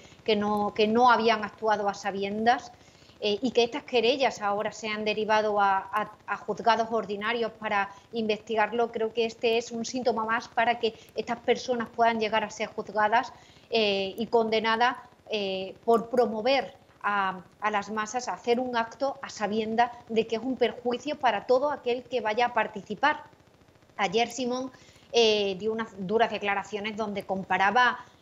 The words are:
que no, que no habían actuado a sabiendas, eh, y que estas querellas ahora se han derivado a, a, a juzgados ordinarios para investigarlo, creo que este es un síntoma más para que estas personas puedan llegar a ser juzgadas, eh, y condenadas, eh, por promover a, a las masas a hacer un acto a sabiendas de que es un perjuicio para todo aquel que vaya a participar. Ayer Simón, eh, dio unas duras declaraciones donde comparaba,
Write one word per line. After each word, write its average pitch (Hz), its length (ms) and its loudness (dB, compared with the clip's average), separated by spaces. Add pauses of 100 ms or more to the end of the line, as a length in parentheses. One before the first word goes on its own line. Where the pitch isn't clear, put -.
(240)
que 220 120 2
no, 208 400 0
que 214 120 4
no 240 220 6
habían 220 340 4
actuado 208 460 -2
a 196 60 -2
sabiendas, 208 760 -2 (500)
eh, 208 200 0
y 247 100 0
que 233 120 4
estas 240 200 -4
querellas 247 580 2
ahora 208 300 -2
se - 180 -10
han 214 140 -4
derivado 214 560 2
a, 196 180 4
a, 202 340 -4 (160)
a 202 100 -4
juzgados 220 540 0
ordinarios 214 640 -2
para 202 360 -2 (220)
investigarlo, 220 800 0
creo 220 220 -4
que 226 120 0
este 226 320 0
es 233 140 -4
un 226 140 -6
síntoma 226 400 -2
más 226 240 -2
para 233 280 0
que 226 160 -2 (220)
estas 233 240 -6
personas 240 500 -2
puedan 226 300 2
llegar 214 240 0
a 202 80 -8
ser 214 160 -6
juzgadas, 214 640 0 (420)
eh, 196 440 0
y 226 80 -4
condenadas, 226 720 2 (340)
eh, 190 520 -4
por 233 280 2
promover 226 640 2 (260)
a, 190 400 -2 (180)
a 214 120 -2
las 196 180 -2
masas 214 380 -4
a 196 60 -4
hacer 240 260 0
un 247 180 -2
acto 269 460 -2
a 208 80 -8
sabiendas 220 580 0 (200)
de 220 180 0
que 226 80 -4
es 220 80 -4
un 262 140 -4
perjuicio 240 600 -2
para 208 300 0
todo 262 240 4
aquel 247 320 -4
que 247 180 -4
vaya 220 260 0
a 240 60 -4
participar. 220 720 -2 (720)
Ayer 214 320 0
Simón, 254 420 -6 (400)
eh, 208 460 4
dio 208 140 -4
unas 220 160 -4 (100)
duras 214 320 2
declaraciones 202 680 -4
donde 202 300 -6
comparaba, 202 800 2 (160)